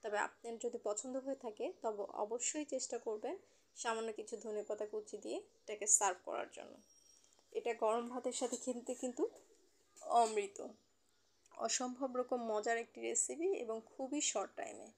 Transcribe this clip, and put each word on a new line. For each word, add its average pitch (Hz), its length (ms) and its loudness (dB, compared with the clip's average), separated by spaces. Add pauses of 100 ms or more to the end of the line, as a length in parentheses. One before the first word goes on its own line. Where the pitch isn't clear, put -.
তবে 208 160 0
আপনার - 400 0
যদি 233 200 -2
পছন্দ 233 360 -2 (100)
হয়ে 269 200 -2
থাকে, 220 220 -4 (160)
তবে 214 200 0 (220)
অবশ্যই 247 500 -2
চেষ্টা 254 240 -2
করবেন 233 380 -2 (400)
সামান্য 226 360 0
কিছু 220 240 -8
ধনেপাতা 214 500 -2
কুচি 214 380 -6
দিয়ে 233 140 -2 (220)
এটাকে 208 260 -4
serve 196 380 6
করার - 320 -2
জন্য। - 180 -12 (800)
এটা - 220 0
গরম 220 340 4
ভাতের 247 320 -2
সাথে 247 160 0
খেতে 240 380 -2
কিন্তু 254 280 0 (1000)
অমৃত, 214 360 2 (920)
অসম্ভব 247 580 -2 (100)
রকম 247 200 0 (100)
মজার 214 280 4
একটি 233 220 -6
recipe 247 480 2 (160)
এবং 220 120 -4 (160)
খুবই 269 280 -2
short - 360 2
টাইমে। - 420 -8